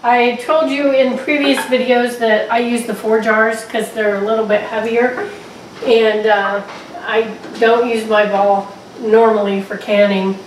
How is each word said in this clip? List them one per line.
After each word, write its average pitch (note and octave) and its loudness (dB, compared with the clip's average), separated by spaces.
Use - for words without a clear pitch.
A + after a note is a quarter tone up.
I A#3+ 2
told D#4 2
you C#4 0
in B3+ 2
previous C#4 0
videos A#3+ 0
that A3 0
I A#3 0
use A#3+ -2
the G#3 -6
four A3 0
jars A3 0
'cause G#3+ -6
they're G#3 -2
a G3 -4
little A3 0
bit G#3 0
heavier. A#3 -2
And, A3 2
uh, G3+ 0
I A3+ -2
don't A#3 4
use A3 -2
my G#3 4
Ball G3 0
normally G#3+ 2
for G3+ -8
canning. G3 0